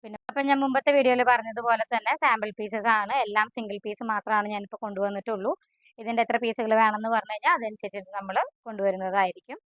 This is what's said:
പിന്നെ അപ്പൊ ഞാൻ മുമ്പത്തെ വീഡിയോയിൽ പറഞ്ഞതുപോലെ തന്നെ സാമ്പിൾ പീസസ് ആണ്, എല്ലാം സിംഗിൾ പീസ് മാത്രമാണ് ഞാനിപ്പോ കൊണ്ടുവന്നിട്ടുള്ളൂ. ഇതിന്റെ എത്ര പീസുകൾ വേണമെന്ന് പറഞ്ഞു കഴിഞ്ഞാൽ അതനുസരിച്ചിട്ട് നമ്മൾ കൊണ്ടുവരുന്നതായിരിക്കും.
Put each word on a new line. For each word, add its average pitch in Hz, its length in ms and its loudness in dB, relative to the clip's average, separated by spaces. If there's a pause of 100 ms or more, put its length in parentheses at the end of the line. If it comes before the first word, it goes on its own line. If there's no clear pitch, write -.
പിന്നെ 214 160 -14 (120)
അപ്പൊ 285 180 -4
ഞാൻ 277 140 4
മുമ്പത്തെ 269 340 2
വീഡിയോയിൽ 247 260 4 (100)
പറഞ്ഞതുപോലെ 226 600 0
തന്നെ 226 200 -2 (100)
സാമ്പിൾ 220 360 2
പീസസ് 214 320 -2 (100)
ആണ്, 208 140 -4 (100)
എല്ലാം 214 220 2 (100)
സിംഗിൾ 208 280 -8
പീസ് 214 280 -8
മാത്രമാണ് 208 420 0
ഞാനിപ്പോ 202 300 -8
കൊണ്ടുവന്നിട്ടുള്ളൂ. 202 680 -2 (500)
ഇതിന്റെ 233 220 0
എത്ര 226 200 0
പീസുകൾ 226 280 0 (100)
വേണമെന്ന് 214 340 2
പറഞ്ഞു 208 180 -2
കഴിഞ്ഞാൽ 285 240 2
അതനുസരിച്ചിട്ട് 208 600 -8
നമ്മൾ 196 180 -6 (300)
കൊണ്ടുവരുന്നതായിരിക്കും. 196 920 -2 (120)